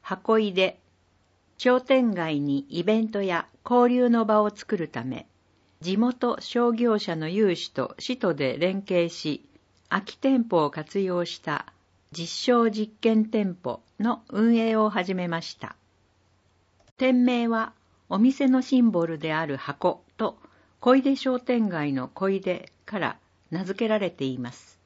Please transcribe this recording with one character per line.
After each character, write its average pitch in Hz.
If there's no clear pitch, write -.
箱 220
出。 190
商 254
店 254
街 160
に 139
イ 170
ベ 214
ン 220
ト 208
や 180
交 247
流 247
の 226
場 214
を 208
作 208
る 160
た 117
め、 127
地 185
元 240
商 240
業 226
者 180
の 156
有 190
志 -
と -
市 170
と 180
で 143
連 190
携 175
し、 -
空 196
き -
店 269
舗 170
を 143
活 156
用 180
し -
た -
実 -
証 240
実 214
験 220
店 202
舗 -
の 226
運 226
営 226
を 214
始 190
め 180
ま 165
し -
た。 -
店 254
名 240
は、 226
お 190
店 262
の 254
シ 254
ン 233
ボ 170
ル 165
で 156
あ 160
る 143
箱 -
と、 -
小 262
出 269
商 254
店 240
街 151
の 131
小 196
出 185
か 214
ら 127
名 190
付 190
け 233
ら 214
れ 190
て -
い 127
ま 123
す。 -